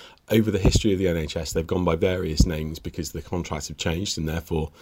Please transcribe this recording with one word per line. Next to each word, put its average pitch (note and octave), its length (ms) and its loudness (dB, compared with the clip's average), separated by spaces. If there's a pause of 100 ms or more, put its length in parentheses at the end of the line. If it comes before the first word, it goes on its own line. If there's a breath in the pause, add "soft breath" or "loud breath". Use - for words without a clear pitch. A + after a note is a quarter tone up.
(300 loud breath)
over A2 200 4
the G2 80 2
history G2+ 360 4
of F#2 40 0
the F#2 100 2
N E2 100 2
H D#2 180 -4
S, D#2+ 160 -6
they've E2 140 -2
gone F2+ 180 0
by E2+ 120 4
various F2 500 2
names D#2 320 -4
because D#2+ 340 -8
the E2+ 80 -8
contracts E2+ 480 -6
have D2+ 80 -12
changed F2+ 400 -2
and D#2+ 100 -4
therefore D#2 440 -2 (120)